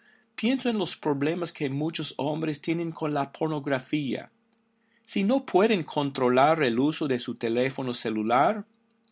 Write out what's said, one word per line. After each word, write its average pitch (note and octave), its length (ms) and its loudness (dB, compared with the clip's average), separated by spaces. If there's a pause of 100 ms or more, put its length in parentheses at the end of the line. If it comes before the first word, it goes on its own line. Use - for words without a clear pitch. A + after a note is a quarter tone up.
(360)
pienso B3+ 340 0
en A3+ 80 -2
los F#3 200 -4
problemas D#3 560 -2
que D3 160 -4
muchos D3+ 480 -4
hombres D#3 440 -4
tienen E3+ 300 -2
con D#3 220 -4
la C#3 180 -2
pornografía. C#3+ 1000 -4 (760)
Si - 180 -2
no C4+ 220 2
pueden G3 380 4
controlar C#3 800 4
el A#2+ 160 2
uso D#3 280 0
de B2+ 120 0
su A#2+ 160 -6
teléfono B2 580 -2
celular, A#2+ 720 0 (460)